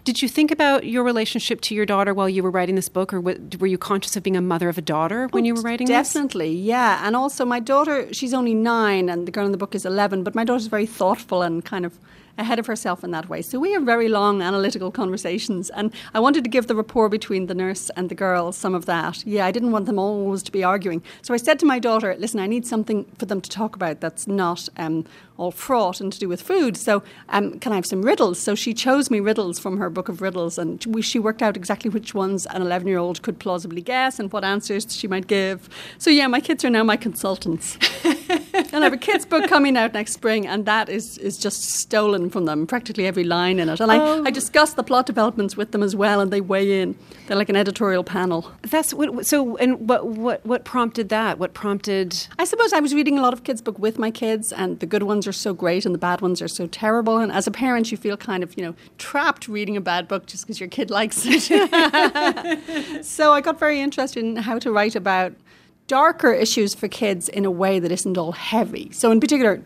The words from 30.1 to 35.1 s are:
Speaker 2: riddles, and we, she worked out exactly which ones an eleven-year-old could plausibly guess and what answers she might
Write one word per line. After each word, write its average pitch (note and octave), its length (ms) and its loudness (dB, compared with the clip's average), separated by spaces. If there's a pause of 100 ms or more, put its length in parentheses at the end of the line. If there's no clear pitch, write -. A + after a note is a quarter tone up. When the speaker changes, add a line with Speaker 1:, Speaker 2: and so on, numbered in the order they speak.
Speaker 2:
riddles, F3+ 360 -4
and E3+ 280 -4
we, A3+ 160 0
she A3+ 180 -2
worked A3 220 0
out G#3+ 160 2
exactly G3+ 320 -4
which G3+ 240 -4
ones F#3+ 320 -2
an - 160 -6
eleven-year-old F3+ 600 0
could G3 180 -6
plausibly F3 420 -4
guess B3+ 360 -2
and G3 140 -6
what G3+ 140 -4
answers G3+ 440 -2
she - 200 -6
might F#3 180 -2